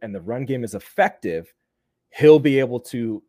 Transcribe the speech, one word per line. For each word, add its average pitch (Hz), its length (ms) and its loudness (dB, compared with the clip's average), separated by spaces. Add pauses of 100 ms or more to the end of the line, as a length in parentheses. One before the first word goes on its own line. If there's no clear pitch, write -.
and 107 120 -12
the 95 80 -10
run 120 240 -8
game 123 180 -6
is 107 120 -10
effective, 92 800 -6 (580)
he'll 151 280 6
be 135 200 2
able 123 200 -2
to 113 500 -8